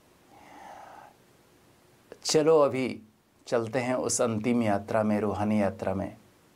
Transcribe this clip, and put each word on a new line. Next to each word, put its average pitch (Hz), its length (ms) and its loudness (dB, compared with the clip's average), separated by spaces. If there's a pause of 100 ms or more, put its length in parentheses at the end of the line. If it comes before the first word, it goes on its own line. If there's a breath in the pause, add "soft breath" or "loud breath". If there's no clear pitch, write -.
(2250 loud breath)
चलो 156 360 6
अभी 127 420 0 (460)
चलते 117 320 -2
हैं 123 160 -2
उस - 260 -2
अंतिम 120 420 0
यात्रा 107 400 0
में, 107 160 0
रूहानी 104 420 0
यात्रा 95 320 -2
में। 95 220 -6 (400)